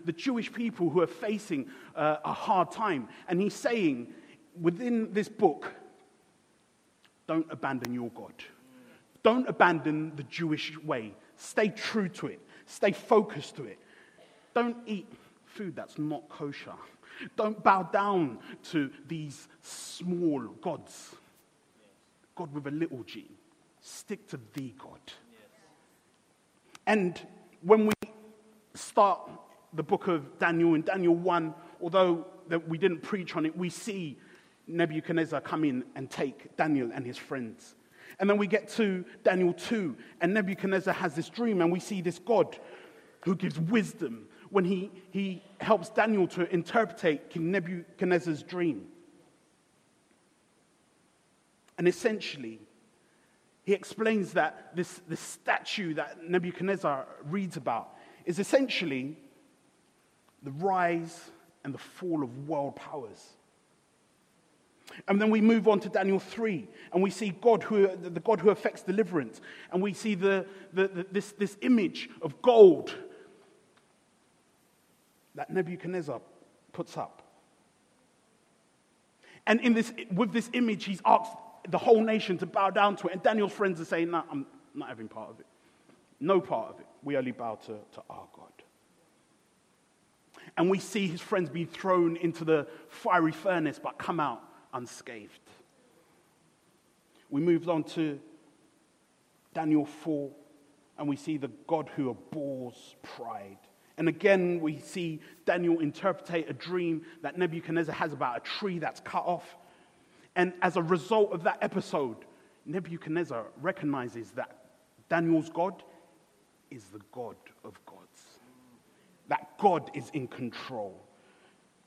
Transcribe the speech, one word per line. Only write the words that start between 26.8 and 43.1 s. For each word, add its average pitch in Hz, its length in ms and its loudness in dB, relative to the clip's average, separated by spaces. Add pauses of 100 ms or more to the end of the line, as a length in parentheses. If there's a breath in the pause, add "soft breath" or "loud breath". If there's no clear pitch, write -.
And 190 320 0 (440)
when 214 260 6
we 208 60 2 (840)
start 196 560 2 (420)
the 156 120 -4
book 196 240 0
of 147 320 -2
Daniel, 170 340 4
in 156 80 2
Daniel 180 320 2
one, 170 400 0 (260 loud breath)
although 175 460 4 (220)
that 165 200 -2
we 165 80 -2
didn't 165 280 0
preach 185 320 -6
on 156 100 0
it, 160 100 -4
we 180 140 -4
see 185 480 -8 (480 loud breath)
Nebuchadnezzar 165 760 0
come 160 200 -2
in 127 220 0 (100)
and 135 160 -10
take - 460 -8
Daniel 143 360 2
and 127 140 -8
his 123 100 -8
friends. - 600 -10 (420 loud breath)
And 196 100 2
then 208 80 6
we 202 120 2
get 196 220 4
to 190 340 2 (180 loud breath)
Daniel 185 300 4
two, 175 440 -2 (240 loud breath)
and 175 140 2
Nebuchadnezzar 190 580 0
has 160 220 -2
this 160 140 -4
dream, 220 320 0
and 170 100 6
we 180 80 0
see 190 220 -6
this 170 180 -4
God 208 400 2 (640 loud breath)